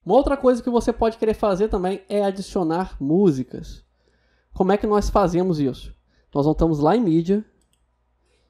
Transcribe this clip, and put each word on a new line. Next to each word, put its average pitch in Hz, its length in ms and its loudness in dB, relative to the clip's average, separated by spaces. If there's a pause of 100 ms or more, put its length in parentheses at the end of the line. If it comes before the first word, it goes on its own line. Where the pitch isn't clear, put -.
Uma 185 100 2
outra 277 200 4
coisa 254 260 0
que - 80 -4
você 233 220 0
pode 220 260 -2
querer 214 180 -2
fazer 208 340 0
também 196 400 -4
é 208 140 0
adicionar 190 760 -4
músicas. 147 880 0 (680)
Como 185 200 0
é 208 40 0
que 202 80 -4
nós 208 240 0
fazemos 180 500 2
isso? 131 360 -4 (380)
Nós 143 120 2
voltamos 156 340 2
lá 156 180 4
em 247 40 2
mídia, 185 440 0 (1040)